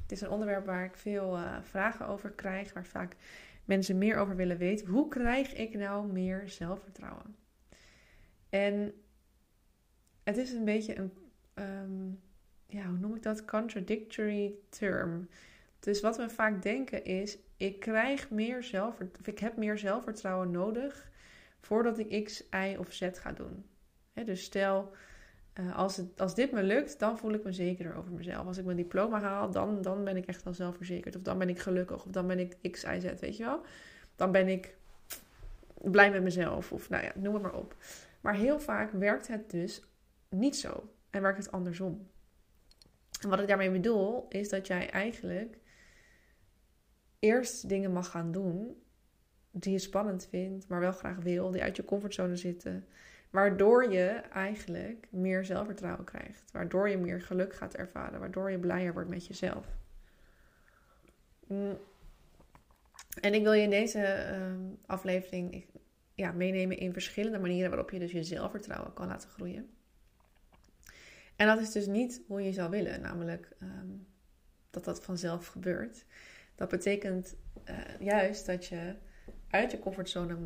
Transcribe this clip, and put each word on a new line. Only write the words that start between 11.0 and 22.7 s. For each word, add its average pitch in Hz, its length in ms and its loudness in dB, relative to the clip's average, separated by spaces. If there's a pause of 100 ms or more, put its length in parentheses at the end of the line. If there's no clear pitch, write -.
ehm, 190 560 -6 (560)
ja, 202 220 -6
hoe 180 100 -2
noem 208 160 -2
ik 220 80 -8
dat? 214 220 -2
Contradictory 214 1120 -2 (140)
term. 185 600 -2 (520)
Dus 202 200 2
wat 220 160 2
we 233 120 -2
vaak 214 340 2
denken 226 420 0
is, 185 340 -2 (240)
ik 196 180 -2
krijg 240 500 2
meer 226 320 0
zelfvert-, 202 560 -4
of - 80 -18
ik 214 120 -6
heb 220 180 -2
meer 214 220 0
zelfvertrouwen 196 720 0
nodig 220 600 -2 (500)
voordat 226 380 2
ik 214 260 0
X, - 260 -10
Y 190 280 0